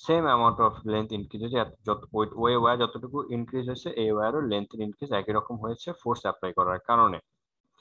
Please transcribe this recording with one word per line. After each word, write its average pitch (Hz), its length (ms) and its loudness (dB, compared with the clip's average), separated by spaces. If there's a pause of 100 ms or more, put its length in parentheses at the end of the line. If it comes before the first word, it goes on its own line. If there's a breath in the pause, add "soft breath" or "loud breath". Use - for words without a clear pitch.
same 165 160 2
amount 117 360 4
of 110 320 2
length 110 240 -2
increases, 110 420 -4
এত-, 107 280 -4
যত, 107 260 -2
ওই, 107 220 2
ওই 117 220 2
ওয়্যার 120 220 4
যতটুকু 120 540 -4
increase 120 340 -4
হয়েছে, 127 240 -8
এই 110 220 0
ওয়্যারও 110 280 0
লেন্থ 104 340 -2
increase 110 380 -8
একই 101 200 0
রকম 107 240 -2
হয়েছে 113 360 -8
force 117 280 -4
apply 92 320 -4
করার 90 260 2
কারণে। 110 420 4 (600 soft breath)